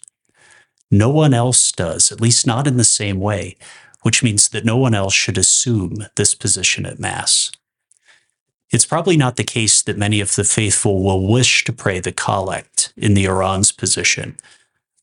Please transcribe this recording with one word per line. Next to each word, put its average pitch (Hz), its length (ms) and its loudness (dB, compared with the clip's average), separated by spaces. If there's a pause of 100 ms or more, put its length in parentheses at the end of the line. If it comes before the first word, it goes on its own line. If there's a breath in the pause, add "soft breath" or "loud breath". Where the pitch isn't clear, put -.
(920 soft breath)
No 104 180 4
one 151 240 4
else 120 400 0
does, 85 400 -2
at - 80 -10
least 117 260 2
not 131 200 0
in 127 100 0
the 120 80 2
same 101 340 0
way, 95 380 -4 (460 loud breath)
which - 200 0
means 107 280 2
that 110 160 -4
no 113 100 2
one 127 180 2
else 98 200 0
should - 240 -2
assume 104 680 0 (100)
this 101 180 0
position 95 500 -2
at - 160 -12
Mass. - 500 -2 (1200 soft breath)
It's - 140 2
probably 170 320 2
not 127 180 2
the 107 80 -2
case - 380 0
that 104 160 -4
many 104 240 0
of - 120 -4
the 101 100 0
faithful 101 580 0
will 95 240 0
wish 120 380 2
to 117 100 -6
pray 92 260 -4
the 90 100 -6
collect - 880 -4
in 107 160 2
the 98 160 2
orans 95 420 0
position, - 680 -4 (640 loud breath)